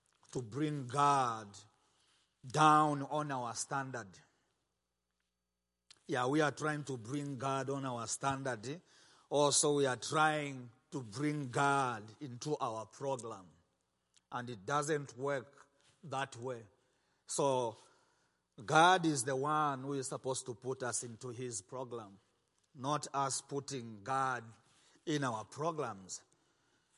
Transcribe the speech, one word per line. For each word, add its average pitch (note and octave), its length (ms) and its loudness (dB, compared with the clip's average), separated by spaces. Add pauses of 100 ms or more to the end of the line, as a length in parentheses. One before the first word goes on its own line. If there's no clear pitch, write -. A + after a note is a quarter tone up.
(320)
to C3+ 80 -4
bring C#3 460 -4
God B2+ 600 4 (1040)
down D3+ 600 6
on D3 200 -2
our A#2+ 240 -4
standard. C3 540 -6 (2000)
Yeah, B2 200 0
we D3 140 4
are D3 100 6
trying D3 340 -2
to C3 120 -6
bring C#3 420 -6
God C3+ 320 -2
on C3+ 160 -2
our A#2+ 220 -4
standard. C3+ 720 -4 (480)
Also, D3 480 4
we C#3 100 4
are B2+ 100 2
trying D3 720 0 (220)
to C#3 120 -6
bring C#3 480 -2
God C#3 520 2 (180)
into C#3+ 400 -6
our A2 240 -2
program. A#2 640 -6 (840)
And B2 180 -6
it G2+ 160 -10
doesn't C#3+ 500 0
work C#3 300 -2 (640)
that C3+ 260 -4
way. A#2+ 220 -8 (720)
So, B2+ 480 0 (920)
God E3 400 8
is C#3+ 160 2
the C3 140 0
one C#3+ 460 0
who C#3 100 -4
is C3+ 160 -4
supposed C3 380 -4
to B2 80 -8
put B2+ 280 -6
us A#2+ 220 -4
into A#2+ 240 -12
his A#2+ 340 -8
program, A#2 560 -10 (580)
not C#3 380 -2
us C#3 260 0
putting B2 640 -8
God C3 400 -2 (640)
in D3+ 160 0
our A2 220 -2
programs. B2+ 760 -6 (760)